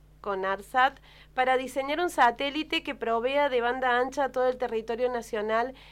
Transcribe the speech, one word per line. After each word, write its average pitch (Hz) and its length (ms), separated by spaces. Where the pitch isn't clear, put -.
con 190 240
arsat, 202 540
para 262 240
diseñar 269 420
un 349 120
satélite 285 720
que - 120
provea 240 540
de 247 140
banda 247 360
ancha 262 260
a 262 80
todo 254 160
el 254 100
territorio 226 520
nacional 226 640